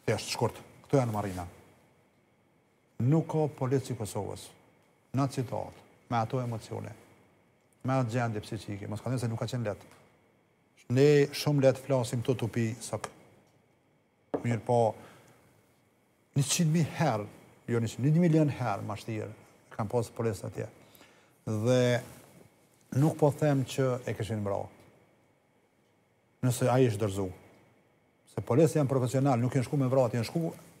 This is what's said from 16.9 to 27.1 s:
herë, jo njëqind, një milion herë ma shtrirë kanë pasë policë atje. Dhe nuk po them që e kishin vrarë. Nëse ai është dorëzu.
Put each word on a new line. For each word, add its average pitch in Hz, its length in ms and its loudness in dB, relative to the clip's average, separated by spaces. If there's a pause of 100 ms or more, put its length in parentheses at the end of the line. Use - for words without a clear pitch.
herë, 110 280 0 (420)
jo 117 120 2
njëqind, 117 300 0
një 160 120 6
milion 156 280 6
herë 110 360 -2
ma 104 120 -6
shtrirë 107 320 -8 (440)
kanë 110 160 -6
pasë 117 240 -2
policë 113 340 -4
atje. - 180 -8 (800)
Dhe 113 340 2 (1120)
nuk 147 260 2
po 147 160 4
them 139 320 0
që 131 220 -2 (180)
e 113 80 -4
kishin 107 300 -4
vrarë. 98 240 -4 (1700)
Nëse 127 260 0
ai 127 200 6
është 104 120 -2
dorëzu. 98 260 -2 (1080)